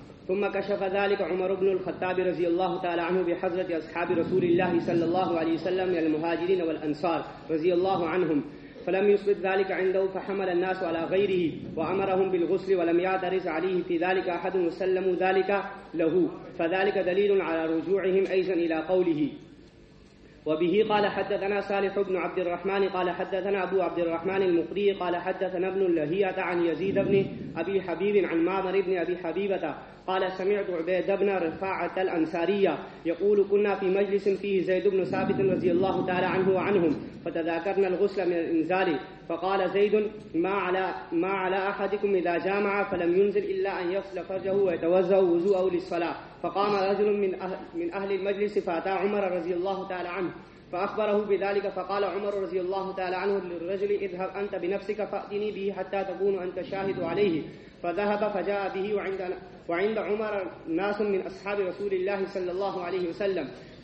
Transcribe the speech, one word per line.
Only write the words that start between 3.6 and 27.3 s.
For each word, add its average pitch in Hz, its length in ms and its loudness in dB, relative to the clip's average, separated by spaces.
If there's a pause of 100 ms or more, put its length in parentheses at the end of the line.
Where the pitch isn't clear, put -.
أصحاب 170 320 -4
رسول 180 340 2
الله 175 360 4
صلى 170 240 2
الله 175 340 2
عليه 165 160 0
وسلم 185 340 0
من 175 100 2
المهاجرين 165 640 0
والأنصار 156 600 -2 (260)
رضي 165 240 2
الله 175 340 2
عنهم، 160 340 2 (440)
فلم 196 240 2
يثبت 202 320 2
ذلك 190 300 2
عنده، 185 340 2
فحمل 190 420 -4
الناس 180 340 0
على 170 220 -2
غيره 180 480 2 (240)
وأمرهم 190 540 2
بالغسل، 185 460 2
ولم 170 240 4
يعترض 185 460 0
عليه 175 360 0
في 170 160 0
ذلك 180 300 2
أحد 180 280 -2
وسلموا 185 640 2
ذلك 190 420 2 (320)
له، 165 340 2 (300)
فذلك 190 400 2
دليل 190 420 4
على 160 340 0
رجوعهم 185 560 2
أيضًا 185 220 2
إلى 165 220 2
قوله. 160 540 2 (1160)
وبه 175 420 2
قال 208 180 2
حدثنا 196 540 -2
صالح 196 400 0
بن 185 160 0
عبد 170 220 -2
الرحمن 185 500 0
قال 180 220 0
حدثنا 190 520 -2
أبو 185 200 0
عبد 165 160 -2
الرحمن 170 440 0
المقري 185 500 2
قال 180 240 -2
حدثنا 185 520 -2
ابن 185 260 2
لهيعة 180 460 0
عن 175 220 0
يزيد 156 360 0
بن 196 280 4 (300)